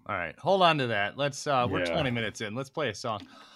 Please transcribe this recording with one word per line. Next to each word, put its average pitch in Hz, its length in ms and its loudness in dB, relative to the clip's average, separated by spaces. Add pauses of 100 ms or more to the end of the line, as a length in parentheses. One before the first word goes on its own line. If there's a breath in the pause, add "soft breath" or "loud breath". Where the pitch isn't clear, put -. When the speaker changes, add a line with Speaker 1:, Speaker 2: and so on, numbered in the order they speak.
Speaker 1:
All 104 100 -4
right, 85 220 -4
hold 190 240 2
on 165 180 6
to 127 80 0
that. 104 300 0
Let's, 139 300 -4
uh, 131 220 4
we're - 160 0
Speaker 2:
Yeah. 165 80 0
Speaker 1:
twenty 147 180 0
minutes 113 300 -4
in. 107 140 -6
Let's 135 140 -8
play 147 200 -4
a 104 60 -4
song. 110 260 -6 (340 loud breath)